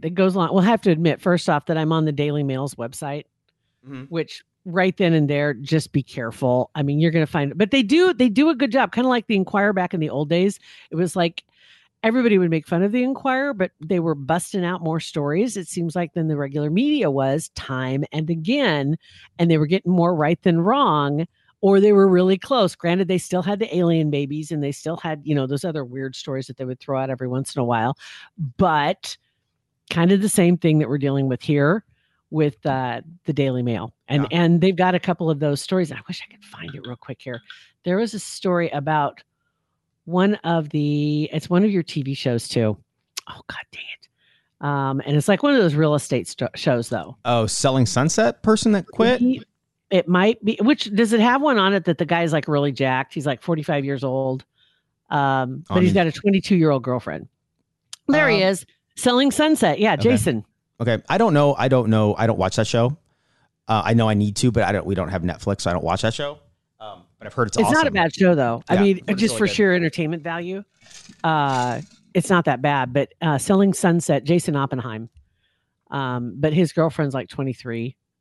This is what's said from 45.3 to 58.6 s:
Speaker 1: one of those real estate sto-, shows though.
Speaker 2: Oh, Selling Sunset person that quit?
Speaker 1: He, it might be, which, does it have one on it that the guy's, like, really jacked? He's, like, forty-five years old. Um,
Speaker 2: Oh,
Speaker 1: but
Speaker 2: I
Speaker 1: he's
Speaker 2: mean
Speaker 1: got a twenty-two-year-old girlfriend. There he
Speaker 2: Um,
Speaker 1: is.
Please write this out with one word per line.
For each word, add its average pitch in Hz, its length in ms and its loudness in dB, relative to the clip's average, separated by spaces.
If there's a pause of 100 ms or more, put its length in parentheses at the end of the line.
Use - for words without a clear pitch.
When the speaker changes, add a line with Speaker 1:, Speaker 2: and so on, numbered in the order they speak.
Speaker 1:
one 285 120 4
of 254 60 4
those 165 140 4
real 151 200 2
estate 131 340 -2
sto-, - 260 -6
shows 120 340 -2
though. 87 360 -8
Speaker 2:
Oh, 120 220 2
Selling 131 400 2
Sunset 165 560 0
person 220 300 2
that 196 140 0
quit? 240 340 2
Speaker 1:
He, 247 220 0 (480)
it 180 180 2
might 185 360 2
be, 214 180 -2
which, 269 220 2 (100)
does 214 180 2
it 226 80 4
have 247 220 4
one 277 160 2
on 190 160 2
it 185 100 -2
that 170 140 0
the 175 60 -2
guy's, 170 280 0
like, 156 160 -2
really 143 240 0
jacked? 131 420 -2
He's, 147 100 -6
like, 135 160 -4
forty-five 151 440 -2
years 139 180 -6
old. 131 420 -4 (680)
Um, 135 600 0
Speaker 2:
Oh, - 40 -2
Speaker 1:
but - 20 2
Speaker 2:
I 185 60 4
Speaker 1:
he's 185 120 4
Speaker 2:
mean - 0 -
Speaker 1:
got 175 140 4
a 151 40 -2
twenty-two-year-old 175 720 2
girlfriend. 113 460 -6 (800)
There 294 200 4
he 202 140 2
Speaker 2:
Um, 190 80 4
Speaker 1:
is. 190 160 -4 (300)